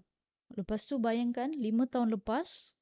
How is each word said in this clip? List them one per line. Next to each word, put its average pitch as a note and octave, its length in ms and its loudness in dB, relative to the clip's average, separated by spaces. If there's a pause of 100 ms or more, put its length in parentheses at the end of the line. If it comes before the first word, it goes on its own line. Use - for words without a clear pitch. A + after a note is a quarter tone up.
(540)
Lepas G#3 320 -4
tu C4+ 160 -2
bayangkan, A#3+ 560 0
lima A#3 320 2
tahun A#3 240 2
lepas, A3+ 680 -4